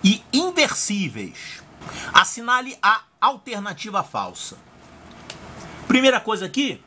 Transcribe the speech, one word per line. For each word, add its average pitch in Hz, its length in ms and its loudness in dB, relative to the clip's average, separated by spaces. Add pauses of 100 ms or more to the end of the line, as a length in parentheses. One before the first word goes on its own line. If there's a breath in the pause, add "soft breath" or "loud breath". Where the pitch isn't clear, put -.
e 196 300 4
inversíveis. 208 1300 -2 (500 loud breath)
Assinale 247 720 2
a 214 200 4 (180)
alternativa 202 840 -2
falsa. 95 560 -8 (1300)
Primeira 254 320 6
coisa 196 280 -2
aqui - 400 -2